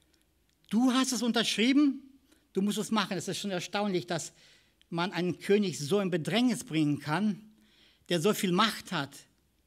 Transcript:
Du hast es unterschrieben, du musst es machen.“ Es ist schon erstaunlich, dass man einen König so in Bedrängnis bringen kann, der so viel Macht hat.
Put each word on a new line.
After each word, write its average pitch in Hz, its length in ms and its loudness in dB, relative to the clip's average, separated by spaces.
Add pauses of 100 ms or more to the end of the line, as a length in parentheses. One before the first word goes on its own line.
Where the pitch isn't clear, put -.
(680)
Du 240 240 4
hast 262 200 2
es 220 100 -2
unterschrieben, 247 800 2 (500)
du 190 100 0
musst 208 160 0
es 208 120 -6
machen.“ 202 260 0
Es 160 120 -6
ist 180 100 -6
schon 208 120 -6
erstaunlich, 190 560 -2
dass - 260 -6 (560)
man 175 240 -4
einen 175 260 -2
König 196 400 2
so 147 220 0
in 190 100 -2
Bedrängnis 180 540 0
bringen 151 340 0
kann, 180 420 -2 (680)
der 175 120 0
so 202 140 2
viel 190 180 0
Macht 202 400 0
hat. 147 240 -6 (500)